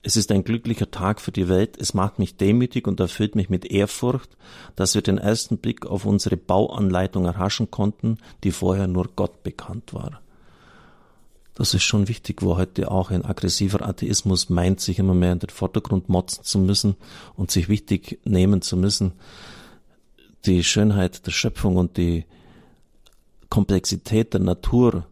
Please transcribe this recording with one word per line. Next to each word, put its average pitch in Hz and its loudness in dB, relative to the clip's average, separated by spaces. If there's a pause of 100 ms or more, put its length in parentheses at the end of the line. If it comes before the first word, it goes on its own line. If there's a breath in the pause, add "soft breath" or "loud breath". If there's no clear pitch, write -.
„Es - -2
ist 107 0
ein 98 2
glücklicher 113 -4
Tag 98 -4
für - -10
die 92 0
Welt. 92 2
Es - -6
macht 98 0
mich - -2
demütig 120 2
und 98 -2
erfüllt 101 -2
mich 101 0
mit 90 0
Ehrfurcht, 123 -2 (400 loud breath)
dass - 0
wir 107 2
den 98 2
ersten 110 0
Blick - -6
auf 98 -6
unsere 101 0
Bauanleitung 92 0
erhaschen 92 -2
konnten, 110 -2 (240 loud breath)
die 95 2
vorher 95 0
nur 92 0
Gott - -4
bekannt - -12
war.“ - -10 (1300 soft breath)
Das - -2
ist - 2
schon 101 2
wichtig, - -8
wo 87 2
heute 92 -2
auch 92 0
ein 90 -2
aggressiver 98 -2
Atheismus 98 -2
meint, 90 2
sich - -2
immer 95 4
mehr 90 4
in 87 0
den - -8
Vordergrund - -2
motzen - -2
zu - -2
müssen 95 2 (400 loud breath)
und 95 -4
sich 87 2
wichtig - -2
nehmen 95 4
zu - -4
müssen. 95 0 (1300 loud breath)
Die 90 4
Schönheit 101 2
der 92 -6
Schöpfung - 0
und 90 0
die 85 0 (1300 soft breath)
Komplexität 101 0
der 95 2
Natur 95 2